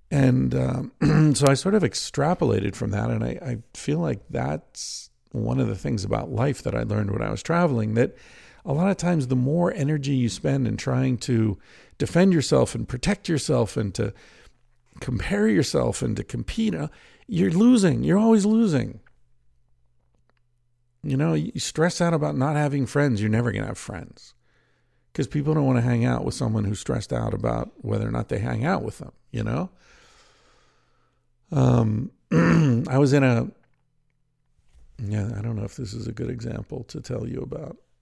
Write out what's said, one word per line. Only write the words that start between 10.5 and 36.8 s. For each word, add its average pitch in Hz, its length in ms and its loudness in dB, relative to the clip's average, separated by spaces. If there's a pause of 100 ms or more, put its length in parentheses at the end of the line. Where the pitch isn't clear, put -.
in 107 120 -2
trying 131 400 0
to 110 400 0 (400)
defend 190 340 4
yourself 135 420 2
and 113 140 -6
protect - 400 -4
yourself 131 480 0
and 104 200 -2
to 107 180 -4 (880)
compare 196 480 -2
yourself 139 520 0
and 117 140 -2
to - 80 -6
compete, 202 500 -4
uh, 151 140 -6 (400)
you're 185 240 0
losing. 190 520 4
You're 160 140 4
always 220 280 4
losing. 196 560 2 (2000)
You 139 140 -2
know, 160 160 2
you - 260 -2
stress 170 420 -2
out 170 120 2
about 151 220 -2
not 143 200 0
having 143 300 0
friends, 135 360 2
you're 107 80 0
never 113 220 2
gonna 104 160 -4
have 107 100 -8
friends. - 560 -14 (800)
'Cause - 140 -2
people 147 260 0
don't 151 120 2
wanna 127 160 4
hang 120 240 2
out 123 180 0
with - 120 -4
someone 110 280 -2
who's 104 160 -2
stressed 117 340 -4
out 58 200 -2
about 101 400 -4 (100)
whether 107 240 -2
or 110 40 -4
not 117 180 -4
they 120 100 -4
hang 117 260 -2
out 180 180 0
with 110 160 -10
them, - 120 -16 (200)
you 113 120 -4
know? 135 260 -4 (1800)
Um, 123 600 2 (100)
<clears throat> - 100 -12
I 160 680 4
was 139 160 4
in 143 100 4
a, 120 280 2 (1500)
yeah, 104 380 -4
I 101 40 -6
don't 113 140 -4
know 104 80 -4
if - 120 -10
this 110 180 -8
is 117 140 -8
a 117 40 -6
good 117 180 -6
example 120 560 -8